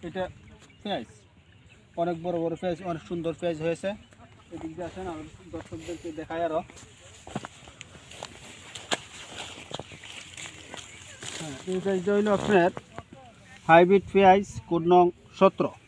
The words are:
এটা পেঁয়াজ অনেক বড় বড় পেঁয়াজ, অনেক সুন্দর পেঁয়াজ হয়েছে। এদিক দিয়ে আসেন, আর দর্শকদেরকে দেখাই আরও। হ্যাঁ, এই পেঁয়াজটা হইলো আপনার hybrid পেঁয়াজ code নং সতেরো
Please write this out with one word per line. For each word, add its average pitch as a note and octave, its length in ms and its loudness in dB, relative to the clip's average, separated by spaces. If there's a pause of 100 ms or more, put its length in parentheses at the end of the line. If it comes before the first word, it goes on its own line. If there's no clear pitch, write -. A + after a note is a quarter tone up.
এটা F#3 160 -6 (580)
পেঁয়াজ E3 260 -6 (920)
অনেক E3+ 140 0 (100)
বড় F3 180 -2
বড় E3 180 -2
পেঁয়াজ, F3 160 -2 (140)
অনেক D#3+ 180 -6
সুন্দর E3 300 -4
পেঁয়াজ E3+ 260 -2
হয়েছে। E3+ 240 -2 (640)
এদিক D#3+ 220 -12
দিয়ে F3 140 -8
আসেন, F3+ 240 -12
আর D#3 60 -12 (340)
দর্শকদেরকে D#3+ 560 -12 (100)
দেখাই E3 280 -6
আরও। D#3 120 -2 (4000)
হ্যাঁ, D3+ 180 -10 (160)
এই F#3 120 -2
পেঁয়াজটা F#3+ 320 0
হইলো G#3 220 2
আপনার F#3 320 4 (1000)
hybrid F3+ 460 8
পেঁয়াজ G3 320 8 (240)
code E3+ 140 0 (100)
নং F3+ 120 10 (340)
সতেরো F#3+ 320 4 (160)